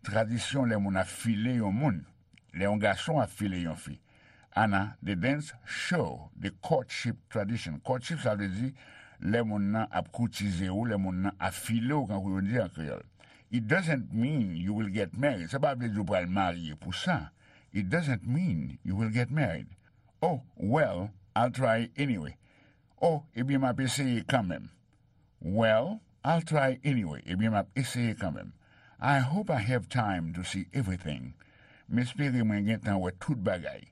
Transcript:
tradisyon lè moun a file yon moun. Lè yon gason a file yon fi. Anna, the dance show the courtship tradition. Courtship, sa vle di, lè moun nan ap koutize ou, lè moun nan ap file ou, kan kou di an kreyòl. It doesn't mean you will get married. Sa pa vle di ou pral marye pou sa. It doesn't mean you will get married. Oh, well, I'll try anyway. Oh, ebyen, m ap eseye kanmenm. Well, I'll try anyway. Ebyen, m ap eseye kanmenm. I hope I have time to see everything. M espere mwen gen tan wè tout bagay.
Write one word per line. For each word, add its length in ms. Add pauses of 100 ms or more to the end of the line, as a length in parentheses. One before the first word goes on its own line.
tradisyon 640
lè 160
moun 160
a 80
file 560
yon 160
moun. 300 (500)
Lè 80
yon 160
gason 400
a 80
file 400
yon 80
fi. 220 (540)
Anna, 480
the 140
dance 380 (120)
show 720
the 140 (100)
courtship 540 (140)
tradition. 560
Courtship, 340
sa 160
vle 160
di, 200 (520)
lè 240
moun 240
nan 240
ap 160
koutize 580
ou, 200
lè 100
moun 280
nan 120
ap 160
file 400
ou, 140
kan 140
kou 200
di 160
an 160
kreyòl. 300 (460)
It 160
doesn't 460
mean 420
you 180
will 180
get 260
married. 340
Sa 120
pa 120
vle 160
di 100
ou 60
pral 200
marye 520
pou 160
sa. 360 (400)
It 180
doesn't 380
mean 560
you 120
will 160
get 200
married. 360 (540)
Oh, 220 (140)
well, 540 (240)
I'll 160
try 440
anyway. 400 (680)
Oh, 220 (120)
ebyen, 280
m 80
ap 100
eseye 480
kanmenm. 400 (720)
Well, 600 (220)
I'll 220
try 380
anyway. 420
Ebyen, 300
m 80
ap 100
eseye 460
kanmenm. 320 (480)
I 200
hope 300
I 80
have 320
time 460
to 80
see 300
everything. 600 (560)
M 140
espere 420
mwen 220
gen 160
tan 180
wè 80 (100)
tout 220
bagay. 500